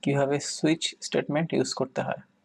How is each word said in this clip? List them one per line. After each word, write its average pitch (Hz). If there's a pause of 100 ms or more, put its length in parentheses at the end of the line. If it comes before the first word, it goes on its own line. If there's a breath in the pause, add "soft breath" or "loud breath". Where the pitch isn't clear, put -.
কিভাবে 139
সুইচ -
স্টেটমেন্ট 147
ইউজ 135
করতে -
হয়। - (240)